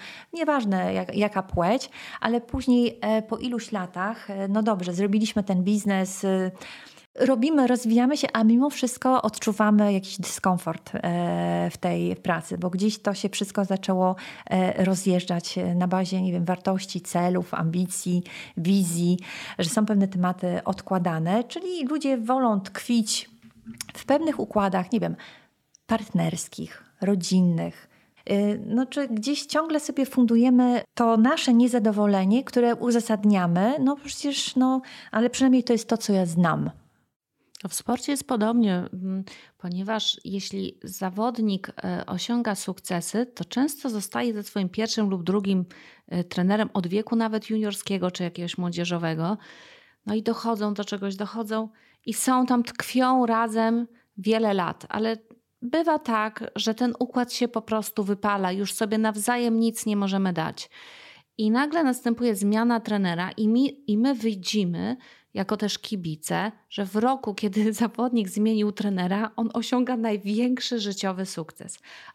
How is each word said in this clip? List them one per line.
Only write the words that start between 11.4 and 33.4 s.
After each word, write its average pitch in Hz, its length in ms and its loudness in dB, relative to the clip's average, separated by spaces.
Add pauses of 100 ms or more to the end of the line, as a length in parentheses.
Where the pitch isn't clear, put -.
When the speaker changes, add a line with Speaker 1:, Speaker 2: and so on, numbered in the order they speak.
Speaker 1:
w - 60 -14
tej 175 380 -2
pracy, 180 420 -4
bo 175 120 -4
gdzieś 208 300 0
to 202 140 0
się 196 160 -4
wszystko 196 360 -2
zaczęło, 185 500 0 (340)
e, 185 360 2
rozjeżdżać, 180 720 0
e, 180 180 -2
na 180 120 2
bazie, 185 340 0
nie 185 100 0
wiem, 175 140 0
wartości, 185 560 -2
celów, 175 520 0
ambicji, 180 680 -2 (340)
wizji, 175 640 2 (400)
że 170 100 -2
są 214 160 2
pewne 202 220 2
tematy 180 580 -2
odkładane, 180 800 0
czyli 339 420 -6
ludzie 269 320 0
wolą 233 440 2
tkwić - 680 -2 (640)
w - 120 -16
pewnych 302 340 2
układach, 196 520 0
nie 226 80 0
wiem, 170 160 -2 (720)
partnerskich, 165 960 -4 (180)
rodzinnych. 175 880 2 (400)
Y, 208 360 0
no, 240 200 0
czy 269 220 -4
gdzieś 233 380 -4
ciągle 311 340 0
sobie 277 260 -2
fundujemy 247 760 4 (120)
to 233 240 4
nasze 262 360 4
niezadowolenie, 214 920 4
które 240 320 2
uzasadniamy? 208 1040 2